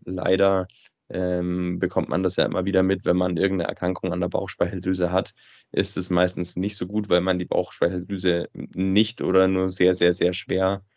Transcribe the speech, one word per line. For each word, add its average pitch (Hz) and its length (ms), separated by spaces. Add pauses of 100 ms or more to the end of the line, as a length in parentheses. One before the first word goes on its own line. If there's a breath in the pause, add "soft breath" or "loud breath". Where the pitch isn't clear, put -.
leider, 92 640 (420 soft breath)
ähm, 90 680
bekommt 90 300
man 87 120
das 92 140
ja 71 100
immer 92 200
wieder 92 180
mit, 95 220
wenn 90 120
man 90 200
irgendeine 95 320
Erkrankung 90 420
an 90 80
der 90 80
Bauchspeicheldrüse 92 840
hat, 92 220 (380 soft breath)
ist - 260
es 90 120
meistens 90 480
nicht 98 200
so 92 80
gut, 104 240
weil 87 120
man 92 180
die 90 60
Bauchspeicheldrüse 90 1080
nicht 95 680
oder 92 260
nur 95 240
sehr, 92 240
sehr, 87 180
sehr 90 200
schwer, 95 500 (140)